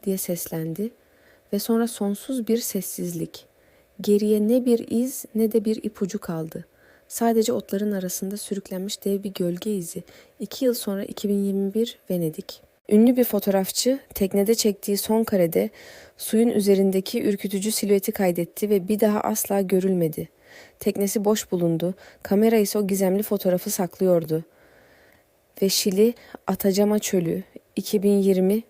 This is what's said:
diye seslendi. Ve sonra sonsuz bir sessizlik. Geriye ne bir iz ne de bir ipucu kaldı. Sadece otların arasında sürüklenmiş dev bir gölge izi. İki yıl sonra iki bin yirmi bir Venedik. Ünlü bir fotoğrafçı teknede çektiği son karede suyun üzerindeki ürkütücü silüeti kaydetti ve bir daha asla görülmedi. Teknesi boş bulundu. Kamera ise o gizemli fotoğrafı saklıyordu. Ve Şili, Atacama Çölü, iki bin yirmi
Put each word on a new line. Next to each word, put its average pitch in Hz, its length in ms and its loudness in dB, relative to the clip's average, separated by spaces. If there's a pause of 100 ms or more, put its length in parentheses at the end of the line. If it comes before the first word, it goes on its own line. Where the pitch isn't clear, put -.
diye 190 140 -2
seslendi. 170 720 -6 (600)
Ve 202 60 -2
sonra 233 300 0
sonsuz 208 600 -4
bir 226 100 2
sessizlik. 175 880 -6 (540)
Geriye 208 480 4
ne 247 160 2
bir 233 240 2
iz 254 360 -2 (100)
ne 220 180 2
de 220 120 2
bir 220 180 -2
ipucu 208 360 -6
kaldı. 160 460 -8 (440)
Sadece 226 440 2
otların 208 400 -4
arasında 190 440 -6
sürüklenmiş 196 680 -8
dev 196 180 0
bir 196 120 -8
gölge 180 420 -4
izi. 175 260 -8 (380)
İki - 240 -6
yıl 247 100 4
sonra 196 300 -6
iki - 240 -8
bin 202 160 2
yirmi 196 300 -2
bir 226 240 -2 (120)
Venedik. 170 520 -4 (260)
Ünlü 226 280 8
bir 247 80 4
fotoğrafçı 202 760 0 (160)
teknede 202 400 2
çektiği 202 420 0
son 220 280 0
karede 190 460 2 (460)
suyun 226 320 2
üzerindeki 196 760 2
ürkütücü 202 500 -2
silüeti 202 400 0
kaydetti 180 580 -2
ve 190 180 2
bir 214 120 0
daha 208 200 4
asla 202 400 -2
görülmedi. 185 680 0 (500)
Teknesi 202 460 -2
boş 214 280 0
bulundu. 170 420 0 (280)
Kamera 220 340 4
ise 208 220 2
o 208 80 0
gizemli 190 360 0
fotoğrafı 196 480 -2
saklıyordu. 170 760 0 (1160)
Ve 196 60 2
Şili, 214 460 2 (320)
Atacama 202 520 2
Çölü, 185 440 -2 (340)
iki 202 260 -2
bin 202 160 4
yirmi 196 520 2